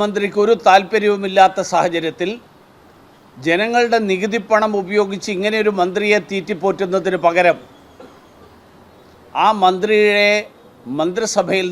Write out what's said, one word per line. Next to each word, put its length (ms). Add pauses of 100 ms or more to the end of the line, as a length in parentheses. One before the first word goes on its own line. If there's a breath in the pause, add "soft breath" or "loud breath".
മന്ത്രിക്ക് 420
ഒരു 100 (140)
താല്പര്യവുമില്ലാത്ത 920 (120)
സാഹചര്യത്തിൽ 580 (1160)
ജനങ്ങളുടെ 520 (100)
നികുതി 300 (120)
പണം 200 (100)
ഉപയോഗിച്ച് 540
ഇങ്ങനെയൊരു 440
മന്ത്രിയെ 400 (100)
തീറ്റിപ്പോറ്റുന്നതിന് 960
പകരം 320 (1900)
ആ 20 (160)
മന്ത്രിയെ 680 (720)
മന്ത്രിസഭയിൽ 720